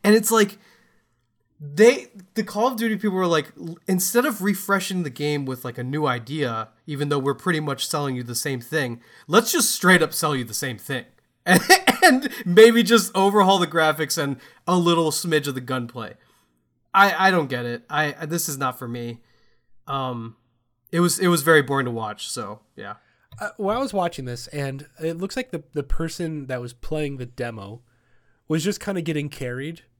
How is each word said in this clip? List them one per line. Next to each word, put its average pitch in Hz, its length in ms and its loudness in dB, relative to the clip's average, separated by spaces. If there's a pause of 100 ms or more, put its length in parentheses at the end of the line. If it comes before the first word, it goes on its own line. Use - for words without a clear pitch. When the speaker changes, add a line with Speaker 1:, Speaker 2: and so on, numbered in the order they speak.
Speaker 1:
And 208 120 6
it's 226 160 2
like, 214 260 2 (1080)
they, 208 420 4 (260)
the 220 100 -4
Call 214 240 -2
of 262 80 -2
Duty 220 220 -2
people 196 180 -2
were 185 120 0
like, 160 300 0
"L-, 165 200 -14 (100)
instead 190 380 2
of 247 160 -4
refreshing 190 640 -2
the 151 60 -6
game 147 360 -4
with, 127 180 -8
like, 123 140 -10
a 123 60 -8
new 147 220 -4
idea, 123 640 -4 (160)
even 147 220 -6
though 143 120 0
we're 139 140 -2
pretty 160 280 -2
much 143 260 -6
selling 143 300 -4
you 123 60 -8
the 120 120 -10
same 135 240 -4
thing, 123 400 -4 (280)
let's 220 240 2
just 311 200 0
straight 180 300 4
up 156 120 0
sell 151 220 -2
you 127 80 -4
the 110 100 -10
same 127 240 -6
thing." 123 320 -8
<laughs> - 360 -20
And, - 160 4 (420)
and 262 260 4 (160)
maybe 226 380 10
just 214 320 2
overhaul 196 440 4
the 175 80 0
graphics 156 540 0
and 139 160 -4 (300)
a 180 100 4
little 170 320 2
smidge 151 380 -2
of 139 80 -6
the 131 60 -8
gunplay. 123 540 -8 (800)
I, 190 340 6
I 190 40 6
don't 160 180 2
get 123 160 -6
it. 120 240 -8
I, 151 360 -4
this 160 240 -4
is 139 80 -8
not 131 200 -4
for 127 120 -10
me. 117 320 -10 (680)
Um, 123 480 -8 (560)
it 170 80 0
was, 175 200 2
it 185 100 2
was 165 140 2
very 156 180 8
boring 135 240 -2
to 123 60 -4
watch, 113 380 -10
so, 107 300 -10 (160)
yeah. 104 200 -14 (440)
Speaker 2:
Uh, 214 180 -8
well, 208 200 -2
I - 20 -4
was 254 140 -6
watching 175 320 -4
this, 120 220 -10
and 139 380 -8 (160)
it 160 160 -4
looks 190 200 -8
like 254 140 -8
the, 156 120 -10 (100)
the 147 100 -4
person 156 640 -4
that 127 120 -8
was 120 140 -12
playing 147 440 -8
the 123 80 -10
demo 117 560 -12 (680)
was 156 160 -2
just 202 160 -2
kinda 190 200 -6
getting 151 280 -6
carried 135 520 -10 (180)